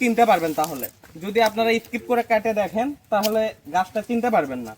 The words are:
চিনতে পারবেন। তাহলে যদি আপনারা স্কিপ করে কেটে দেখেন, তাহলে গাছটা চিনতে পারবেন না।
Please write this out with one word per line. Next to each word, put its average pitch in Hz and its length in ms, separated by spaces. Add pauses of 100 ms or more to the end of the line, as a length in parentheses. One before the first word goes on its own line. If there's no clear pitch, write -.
চিনতে 233 280
পারবেন। 165 300
তাহলে 156 280 (360)
যদি 208 240
আপনারা 220 220 (160)
স্কিপ - 240
করে 240 200
কেটে 220 220 (100)
দেখেন, 202 260 (260)
তাহলে 214 280 (340)
গাছটা 185 340
চিনতে 240 260
পারবেন 139 320
না। 107 100